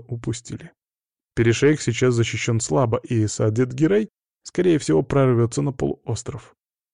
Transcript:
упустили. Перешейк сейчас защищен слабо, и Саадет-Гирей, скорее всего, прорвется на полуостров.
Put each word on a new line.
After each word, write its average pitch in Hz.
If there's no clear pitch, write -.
упустили. -
Перешейк 120
сейчас 123
защищен 117
слабо, 120
и 110
Саадет-Гирей, 127
скорее 175
всего, 156
прорвется 127
на 139
полуостров. -